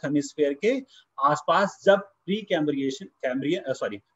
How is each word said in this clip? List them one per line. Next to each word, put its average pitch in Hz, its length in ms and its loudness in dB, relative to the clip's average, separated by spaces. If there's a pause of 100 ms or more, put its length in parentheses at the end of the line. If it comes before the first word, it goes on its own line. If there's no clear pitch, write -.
Hemisphere 143 480 0
के 240 300 0 (420)
आसपास 170 600 2
जब 196 100 8
प्री 196 400 -6
कैम्ब्रिएशन, 147 720 -2
Cambrian, 139 560 -4
अ, 135 100 -6
sorry, 101 260 -6 (180)